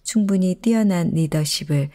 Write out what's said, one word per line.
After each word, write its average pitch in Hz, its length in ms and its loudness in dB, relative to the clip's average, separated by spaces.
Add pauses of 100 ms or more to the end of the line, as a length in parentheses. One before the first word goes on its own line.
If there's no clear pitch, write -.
충분히 196 520 0
뛰어난 202 560 0
리더십을 151 840 -2